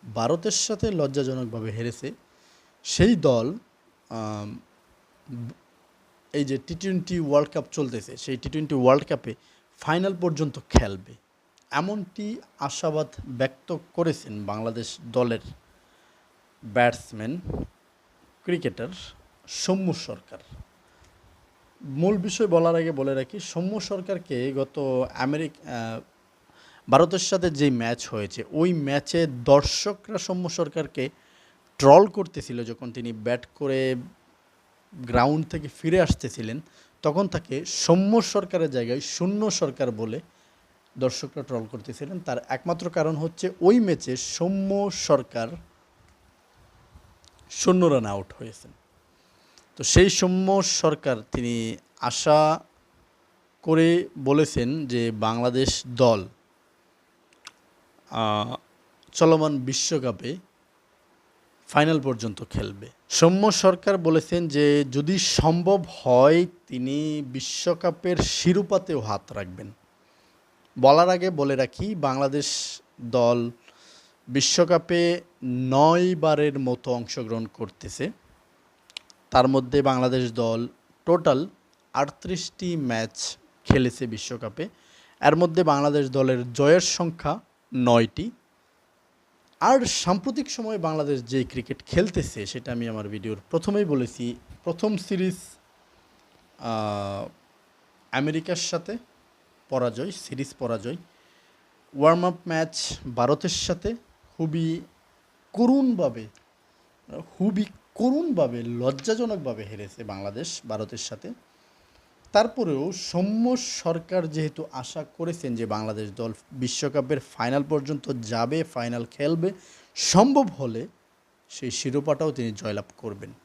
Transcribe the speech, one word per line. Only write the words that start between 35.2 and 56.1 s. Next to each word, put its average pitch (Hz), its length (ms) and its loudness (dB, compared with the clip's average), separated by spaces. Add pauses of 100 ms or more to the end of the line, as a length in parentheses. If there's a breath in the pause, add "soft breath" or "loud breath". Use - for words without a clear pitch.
থেকে 147 200 -10
ফিরে 165 320 0
আসতেছিলেন, 127 600 -2 (420 soft breath)
তখন 175 260 2
তাকে 165 360 -6
সৌম্য 196 580 4
সরকারের 180 480 -2
জায়গায় 123 300 -2
শূন্য 202 500 -2
সরকার 135 400 -2
বলে 110 300 -6 (800 soft breath)
দর্শকরা 131 440 -4
ট্রল 120 240 -6
করতেছিলেন। 131 540 -12
তার 123 180 -6 (100)
একমাত্র 170 420 -4
কারণ 160 260 0
হচ্ছে 165 340 -4 (100)
ওই 214 200 6
ম্যাচে 151 360 0
সৌম্য 196 720 -2
সরকার 131 580 -4 (2000)
শূন্য 180 360 4
রান 131 200 4
আউট 101 320 -6
হয়েছেন। - 340 -18 (1040 soft breath)
তো 143 80 -8
সেই 185 260 6
সৌম্য 190 520 2
সরকার 143 540 0 (160)
তিনি 117 440 -4 (240)
আশা 151 600 2 (1040)
করে 165 460 4 (100)
বলেছেন 143 680 0
যে 120 240 0
বাংলাদেশ 120 760 0
দল, 117 420 4 (1800)